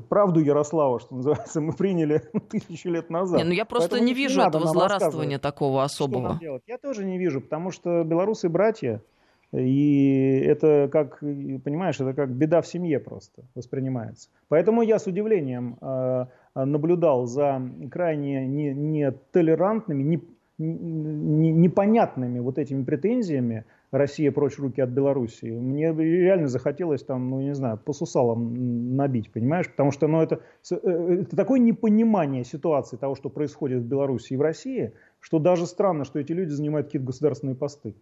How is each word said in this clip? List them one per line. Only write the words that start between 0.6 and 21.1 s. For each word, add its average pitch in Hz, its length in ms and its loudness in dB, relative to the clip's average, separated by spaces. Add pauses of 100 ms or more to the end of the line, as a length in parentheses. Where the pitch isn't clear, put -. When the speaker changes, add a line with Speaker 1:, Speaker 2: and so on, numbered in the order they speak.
Speaker 1:
что - 160 -14
называется, 143 460 -2
<laughs> - 0 -
мы 156 120 -2
приняли 160 480 0 (280)
тысячу 180 400 -8
лет 165 220 -4
назад. 175 280 0
Speaker 2:
Не, - 40 2
ну 170 100 0
я 208 120 0
просто 175 260 0
Speaker 1:
Поэтому 240 160 2
Speaker 2:
не 254 60 0
Speaker 1:
не 247 60 -4
Speaker 2:
вижу 269 200 0
Speaker 1:
надо 202 180 4
Speaker 2:
этого 160 80 0
Speaker 1:
нам 160 80 2
Speaker 2:
злорадствования 160 640 0
Speaker 1:
рассказывать, - 40 -12
Speaker 2:
такого 139 460 0
Speaker 1:
что 143 200 -4
нам 123 180 -2
Speaker 2:
особого. 113 140 -4
Speaker 1:
делать. 147 280 -10
Я 233 120 -10
тоже 240 260 -6
не 185 140 -4
вижу, 156 220 0
потому 170 300 -6
что 170 320 -2
белорусы 180 460 0
братья, 165 520 0 (520)
и 135 920 4
это 147 480 4
как, 143 320 0
и, 139 360 -8
понимаешь, 165 420 -2
это 131 120 -2
как 139 180 -2
беда 151 300 2
в 208 60 -6
семье 170 320 -2
просто - 440 -14 (120)
воспринимается. 127 760 -6 (200)
Поэтому 196 320 4
я 220 160 4
с - 100 -6
удивлением, 147 760 -2
э, 127 440 -2 (300)
наблюдал 147 720 2
за 135 340 0 (300)
крайне 143 560 -2
не-, 143 260 -2
нетолерантными, 156 1300 0
не-, 160 180 0 (360)
не-, 160 200 -4
не-, 156 760 0